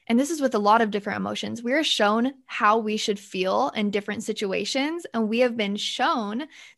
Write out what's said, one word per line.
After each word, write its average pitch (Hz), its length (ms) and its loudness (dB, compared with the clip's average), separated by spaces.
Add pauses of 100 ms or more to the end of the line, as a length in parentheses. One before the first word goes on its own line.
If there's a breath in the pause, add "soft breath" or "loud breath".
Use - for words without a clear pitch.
and 233 120 4
this 285 120 0
is 302 100 -4
with 262 140 2
a 208 40 0
lot 208 220 6
of 220 100 2
different 202 260 -4
emotions, 214 440 -6
we 240 120 -4
are 311 100 2
shown 233 500 2 (140)
how 220 320 2
we 214 180 -2
should 208 220 -2
feel 190 560 0
in 208 160 0
different 208 320 -4
situations. 226 880 -2
And 220 160 0
we 226 100 0
have 240 160 2
been 208 200 -2
shown 240 720 -2 (300 loud breath)